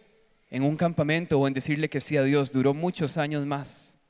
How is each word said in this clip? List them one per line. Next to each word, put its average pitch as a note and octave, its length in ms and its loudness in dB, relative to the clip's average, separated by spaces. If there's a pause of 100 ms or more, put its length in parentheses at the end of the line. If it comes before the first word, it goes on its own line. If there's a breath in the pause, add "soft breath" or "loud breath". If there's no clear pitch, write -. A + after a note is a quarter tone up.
(500)
en B2+ 120 -4
un D3+ 140 2
campamento E3 640 2
o C#3 80 4
en C#3 60 0
decirle D3 380 -2
que C#3 100 -4
sí D3 160 -2
a C#3 60 4
Dios. C#3 280 2
Duró C3 220 4
muchos E3 460 -4
años D3 260 -2
más. C#3+ 540 -8 (120)